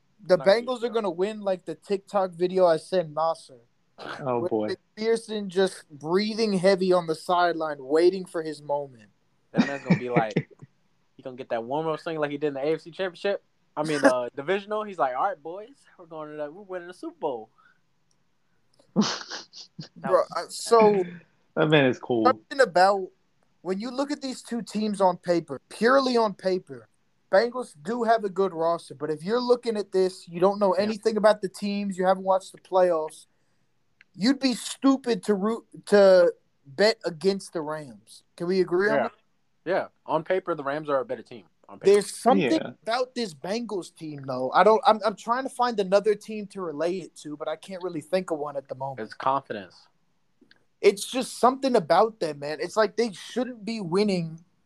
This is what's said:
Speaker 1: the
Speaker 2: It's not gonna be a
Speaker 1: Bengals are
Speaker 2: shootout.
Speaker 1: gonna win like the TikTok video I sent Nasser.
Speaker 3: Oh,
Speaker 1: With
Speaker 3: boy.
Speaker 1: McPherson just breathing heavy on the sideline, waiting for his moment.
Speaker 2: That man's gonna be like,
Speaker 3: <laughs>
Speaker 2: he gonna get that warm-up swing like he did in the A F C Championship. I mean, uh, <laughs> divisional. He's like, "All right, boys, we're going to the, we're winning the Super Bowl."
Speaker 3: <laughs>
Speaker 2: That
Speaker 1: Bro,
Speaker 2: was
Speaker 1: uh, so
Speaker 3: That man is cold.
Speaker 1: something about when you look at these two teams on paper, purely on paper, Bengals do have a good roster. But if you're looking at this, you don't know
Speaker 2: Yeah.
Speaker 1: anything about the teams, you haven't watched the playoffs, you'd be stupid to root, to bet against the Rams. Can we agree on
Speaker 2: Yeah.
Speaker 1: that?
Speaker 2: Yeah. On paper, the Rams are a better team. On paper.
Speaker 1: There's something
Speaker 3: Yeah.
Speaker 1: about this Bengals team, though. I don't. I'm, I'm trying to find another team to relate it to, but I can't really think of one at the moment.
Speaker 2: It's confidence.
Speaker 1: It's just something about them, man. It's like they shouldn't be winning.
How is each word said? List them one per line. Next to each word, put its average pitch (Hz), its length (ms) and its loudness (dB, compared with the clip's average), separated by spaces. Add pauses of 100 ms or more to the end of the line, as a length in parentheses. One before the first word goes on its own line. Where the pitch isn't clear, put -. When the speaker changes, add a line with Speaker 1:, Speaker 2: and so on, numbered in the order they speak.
(240)
Speaker 1:
the 170 100 4
Speaker 2:
It's 175 40 2
not - 0 -
gonna 151 60 -4
be 190 60 6
a 233 180 4
Speaker 1:
Bengals 247 160 -4
are 247 40 -2
Speaker 2:
shootout. 214 60 -8
Speaker 1:
gonna 214 160 -2
win 202 300 -4
like 190 240 -4
the - 100 -8
TikTok 196 560 -4
video 180 360 2
I 165 100 6
sent 165 360 -2
Nasser. 156 460 -4 (640)
Speaker 3:
Oh, 127 180 -2
Speaker 1:
With 120 120 -2
Speaker 3:
boy. 107 260 -2 (200)
Speaker 1:
McPherson 214 520 -2
just 185 420 -2
breathing 202 640 -2
heavy 185 400 4
on 175 160 0
the 160 80 -2
sideline, 160 640 0
waiting 175 440 2
for 180 180 -8
his 151 200 -10
moment. 139 480 -8 (420)
Speaker 2:
That 131 140 0
man's 139 160 -8
gonna - 160 2
be 123 120 -6
like, 113 280 0 (420)
Speaker 3:
<laughs> - 360 -20
Speaker 2:
he - 60 -20
gonna 127 140 -14
get 123 140 -14
that 117 140 -4
warm-up 151 360 -4
swing 165 180 -8
like 147 120 -2
he 143 80 -8
did 147 100 -4
in 139 60 -6
the 135 100 -8
A 156 100 0
F 160 80 -8
C 170 80 -20
Championship. 185 520 -6 (340)
I 151 60 -4
mean, 151 220 -2
uh, 127 260 4
<laughs> - 60 -16
divisional. 202 480 -4
He's 202 140 -14
like, 135 180 0
"All 147 80 -2
right, 185 180 -4
boys, 202 340 -16 (220)
we're 185 80 -20
going 156 240 -14
to 151 60 -14
the, 147 140 -8
we're 185 120 -20
winning 185 260 -12
the 185 60 -18
Super 330 260 -14
Bowl." 127 300 -6 (1500)
Speaker 3:
<laughs> 185 40 2 (960)
Speaker 2:
That 170 140 -8
Speaker 1:
Bro, 180 100 4
Speaker 2:
was - 160 -2
Speaker 1:
uh, 165 120 -8
so 214 560 4 (520)
Speaker 3:
That 156 120 2
man 151 180 6
is 123 120 2
cold. 117 280 0
Speaker 1:
something 269 340 0
about 190 480 4 (540)
when 185 180 -4
you 247 100 -8
look 277 200 -4
at 294 120 -6
these 262 200 -8
two 233 200 -8
teams 208 380 -4
on 180 180 4
paper, 165 500 -2
purely 254 480 2
on 220 180 2
paper, 185 540 -6 (440)
Bengals 233 500 2
do 226 220 -4
have 220 200 2
a 208 40 -2
good 185 240 0
roster. 165 420 -2
But 151 160 -6
if 156 120 -6
you're 214 180 -2
looking 247 360 0
at 202 160 -6
this, 185 360 0
you 170 120 -4
don't 196 180 4
know 196 180 4
Speaker 2:
Yeah. 190 80 0
Speaker 1:
anything 220 320 -2
about 208 260 4
the 190 60 -6
teams, 202 500 -6
you 185 80 2
haven't 190 180 2
watched 190 280 0
the - 60 -20
playoffs, 175 680 0 (880)
you'd 254 260 0
be 262 140 0
stupid 262 680 0
to 208 100 2
root, 208 300 -2 (220)
to 185 460 8 (340)
bet 190 380 0
against 175 480 -4
the 170 100 -6
Rams. 147 600 -12 (120)
Can 175 100 -8
we 190 140 0
agree 180 300 2
on 220 60 2
Speaker 2:
Yeah. 135 80 2
Speaker 1:
that? 104 80 -6 (520)
Speaker 2:
Yeah. 156 240 -2 (180)
On 156 180 -2
paper, 185 300 -2
the 151 100 -10
Rams 147 240 -4
are 143 120 2
a 123 40 -4
better 113 180 -8
team. 110 220 -18 (240)
On 101 100 -20
paper. 196 140 4
Speaker 1:
There's 202 240 2
something 196 340 2
Speaker 3:
Yeah. 117 220 -2 (100)
Speaker 1:
about 254 320 -4
this 226 200 -6
Bengals 196 600 -8
team, 151 320 -14
though. 131 260 -4
I 170 120 6
don't. 214 220 6
I'm, 214 180 6
I'm 208 100 0
trying 240 300 -4
to 269 60 -6
find 240 280 -2
another 202 380 2
team 214 320 -12
to 196 140 -14
relate 160 420 -4
it - 120 -18
to, 151 200 -12
but 156 100 -10
I 156 100 -6
can't 180 260 -14
really 175 180 -8
think 185 320 -4
of 156 60 -4
one 143 180 -8
at 135 120 -10
the 131 60 -10
moment. 131 260 -10
Speaker 2:
It's 107 140 -12
confidence. 113 720 -6 (920)
Speaker 1:
It's 196 280 4
just - 300 -6
something 262 380 2
about 196 420 2
them, 151 220 -6
man. 147 200 -8
It's 175 160 -8
like 214 200 2
they 233 160 0
shouldn't 233 540 -8
be 226 160 -6
winning. 175 580 -2 (260)